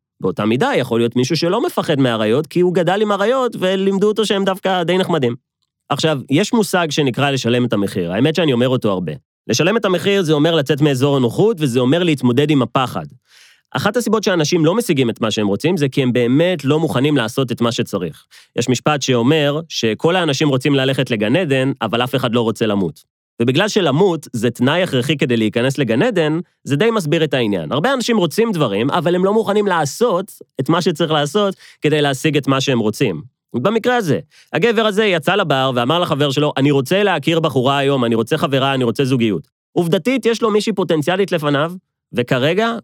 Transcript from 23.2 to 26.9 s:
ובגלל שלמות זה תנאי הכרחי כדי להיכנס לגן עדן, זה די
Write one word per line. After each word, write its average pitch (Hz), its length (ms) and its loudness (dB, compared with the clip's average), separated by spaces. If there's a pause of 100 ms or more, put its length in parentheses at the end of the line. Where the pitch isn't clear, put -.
ובגלל 135 260 2
שלמות 170 640 2
זה 117 180 0
תנאי 147 320 0
הכרחי 147 340 -2
כדי 127 200 0
להיכנס 117 420 0
לגן 123 240 0
עדן, 175 380 0 (240)
זה 143 120 -2
די 214 140 2